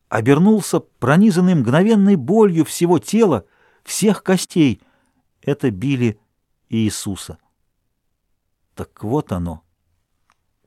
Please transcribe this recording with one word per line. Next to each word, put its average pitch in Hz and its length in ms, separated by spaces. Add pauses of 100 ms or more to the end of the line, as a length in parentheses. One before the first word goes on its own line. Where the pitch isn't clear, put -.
Обернулся 156 720
пронизанный 180 720
мгновенной 196 640
болью 165 480
всего 170 340
тела, 196 460 (400)
всех - 380
костей. 160 580 (600)
Это 139 280
били 120 480 (500)
Иисуса. 104 680 (1400)
Так - 280
вот 131 300
оно. 85 300 (1040)